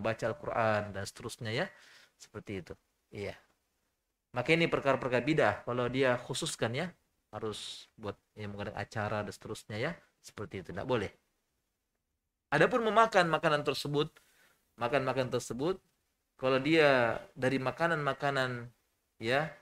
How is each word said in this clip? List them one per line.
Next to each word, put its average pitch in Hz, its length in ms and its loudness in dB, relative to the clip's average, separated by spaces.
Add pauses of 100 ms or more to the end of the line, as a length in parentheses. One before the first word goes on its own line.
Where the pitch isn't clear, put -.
baca 110 240 -2
Al-Quran 107 640 0
dan 98 140 -6
seterusnya, 113 480 -10
ya, 175 100 0 (480)
seperti 98 480 -12
itu. 95 120 -14 (340)
Iya. 101 240 -8 (1040)
Maka 127 160 2
ini 165 160 4
perkara-perkara 127 560 2
bidah 135 300 4 (100)
kalau 120 240 0
dia 127 320 2
khususkan, 127 560 -4
ya, 170 160 -4 (400)
harus - 640 -8
buat, 104 160 -8 (240)
ya, 107 80 -10
mengadakan 101 320 -8
acara 104 480 -2
dan 98 80 -8
seterusnya, - 480 -10
ya, 160 160 -4 (240)
seperti - 400 -12
itu, 85 160 -12
tidak 98 80 -6
boleh. 117 240 0 (1400)
Adapun 202 320 4
memakan 208 480 4
makanan 151 320 2
tersebut, 147 480 -2 (640)
makan 120 320 0
makanan 127 240 -2
tersebut, 131 480 -4 (560)
kalau 131 240 2
dia 139 580 6 (140)
dari 131 240 0
makanan-makanan, 135 1120 -2 (480)
ya, 135 320 0 (140)